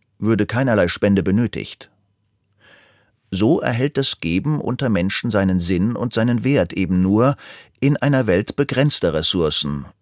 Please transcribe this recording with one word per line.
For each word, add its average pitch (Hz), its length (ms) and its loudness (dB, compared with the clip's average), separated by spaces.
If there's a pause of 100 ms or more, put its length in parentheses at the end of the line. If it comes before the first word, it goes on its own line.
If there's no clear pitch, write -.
(180)
würde 104 280 0
keinerlei 117 420 2
Spende 98 360 2
benötigt. 98 640 -2 (1400)
So 107 280 2
erhält 123 380 -2
das - 240 -2
Geben 98 400 -2
unter 127 260 -4
Menschen 98 440 -2
seinen 95 280 2
Sinn 92 380 0
und 120 160 -6
seinen 117 320 0
Wert 127 260 2
eben 92 300 0
nur 107 340 4 (460)
in 143 160 2
einer 131 300 0
Welt 95 280 0
begrenzter 131 580 0
Ressourcen, 76 720 -2 (160)